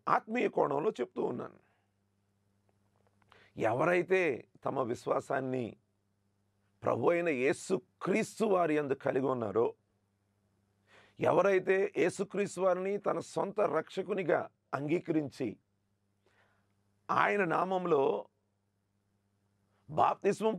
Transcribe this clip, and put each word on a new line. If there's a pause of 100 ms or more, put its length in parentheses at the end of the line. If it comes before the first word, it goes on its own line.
ఆత్మీయ
కోణంలో
చెప్తూ
ఉన్నాను. (2000)
ఎవరైతే (440)
తమ (120)
విశ్వాసాన్ని (1200)
ప్రభు
అయిన (140)
యేసుక్రీస్తు (100)
వారి
యందు (100)
కలిగి
ఉన్నారో, (1600)
ఎవరైతే (200)
యేసుక్రీస్తు
వారిని (140)
తన (140)
సొంత (180)
రక్షకునిగా (380)
అంగీకరించి, (1600)
ఆయన (120)
నామంలో (2000)
బాప్తిస్మం